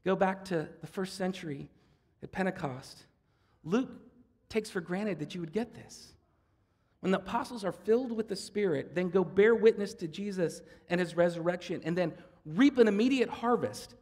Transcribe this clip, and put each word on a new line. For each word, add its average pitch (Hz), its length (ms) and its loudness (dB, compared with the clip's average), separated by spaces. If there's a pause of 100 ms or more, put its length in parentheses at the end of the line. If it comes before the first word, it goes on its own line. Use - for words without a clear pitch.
Go 190 120 2
back 190 300 0
to 170 220 -2 (140)
the 160 60 -14
first 190 280 -6
century 170 540 -6 (540)
at - 80 -16
Pentecost. 170 760 -6 (580)
Luke 226 280 0 (580)
takes 214 220 -4
for 185 100 -4
granted 180 380 -4
that 151 160 -8
you 175 60 -8
would 156 100 -10
get 233 240 -6
this. - 380 -20 (880)
When 185 100 0
the 185 80 2
apostles 233 440 -6
are 185 80 -2
filled 233 400 0
with 220 160 -4
the 196 80 -6
Spirit, 180 600 -2
then 180 140 0
go 185 140 2
bear 214 300 6
witness 208 420 4
to 175 120 -8
Jesus 185 540 -4 (280)
and 175 100 2
his 160 160 -2
resurrection, 170 680 0
and 165 120 -2
then 165 180 0 (320)
reap 247 340 4
an 220 80 10
immediate 233 420 2
harvest. - 720 -2